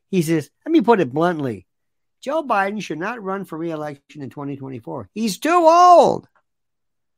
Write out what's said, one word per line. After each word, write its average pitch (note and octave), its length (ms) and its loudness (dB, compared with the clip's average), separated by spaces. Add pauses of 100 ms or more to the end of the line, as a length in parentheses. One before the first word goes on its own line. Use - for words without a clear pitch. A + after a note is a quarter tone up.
He F#3+ 120 0
says, D#3 280 -2 (160)
"Let D#4 60 -6
me D#4+ 100 4
put A3 180 4
it C3 140 -2
bluntly, D3 520 -2 (560)
Joe D4+ 220 -4
Biden G#3 380 -2
should D#3 180 -8
not G#3+ 240 -10
run F#3+ 220 -8
for E3 120 -12
re-election D3+ 640 -10
in C3 80 -10
twenty C#3 280 -10
twenty-four. C3 560 -12
He's G#3 240 -6
too D4 120 -4
old." E4+ 800 6 (920)